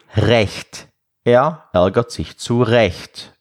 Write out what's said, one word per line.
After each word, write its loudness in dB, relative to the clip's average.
Recht. -2
Er 0
ärgert 0
sich -12
zu -2
Recht -2